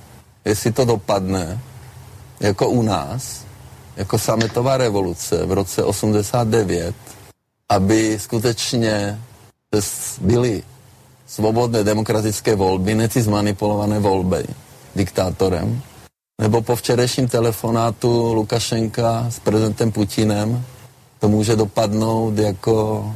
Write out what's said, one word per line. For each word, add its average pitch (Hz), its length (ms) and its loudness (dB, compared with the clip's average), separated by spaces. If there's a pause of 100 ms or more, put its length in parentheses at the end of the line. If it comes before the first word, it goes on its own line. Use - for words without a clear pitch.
(440)
jestli 107 280 0
to 127 120 2
dopadne 95 760 -2 (800)
jako 101 280 0
u 120 140 2
nás, 98 640 -4 (520)
jako 104 220 -2
sametová 117 580 0
revoluce 92 720 0
v 90 60 0
roce 98 320 0
osmdesát 107 640 0
devět, 90 480 0 (720)
aby 110 520 4
skutečně 110 1000 -2 (520)
s-, - 480 -4
byly 117 420 2 (640)
svobodné 113 580 0
demokratické 107 720 0
volby, 95 400 2
ne 110 140 2
ty 123 140 0
zmanipulované 104 760 0
volby 95 460 2 (520)
diktátorem, 95 840 0 (580)
nebo 113 220 2
po 117 140 0
včerejším 123 520 0
telefonátu 117 1040 0
Lukašenka 113 1000 0
s - 80 -10
prezidentem 107 540 0
Putinem 107 720 0 (540)
to 107 100 2
může 107 280 2
dopadnout 110 840 0
jako 107 680 0 (120)